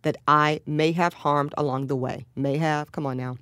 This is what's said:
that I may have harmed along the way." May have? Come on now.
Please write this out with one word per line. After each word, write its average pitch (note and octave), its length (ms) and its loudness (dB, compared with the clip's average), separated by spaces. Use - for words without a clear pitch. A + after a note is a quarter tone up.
that - 140 -2
I D3+ 400 4
may D#3 260 2
have E3+ 200 0
harmed D3 460 0
along C3+ 300 -2
the C#3 80 -2
way." B2+ 280 -6
May C#3 200 0
have? D3+ 360 0
Come D3+ 140 -6
on C3 120 -4
now. B2+ 240 -6